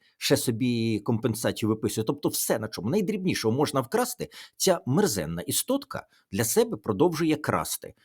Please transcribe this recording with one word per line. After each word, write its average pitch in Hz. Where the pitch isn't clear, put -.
ще -
собі 113
компенсацію 110
виписує. 110
Тобто 147
все, -
на 107
чому 117
найдрібнішого 180
можна 143
вкрасти, 226
ця -
мерзенна 101
істотка -
для 107
себе 233
продовжує 160
красти. -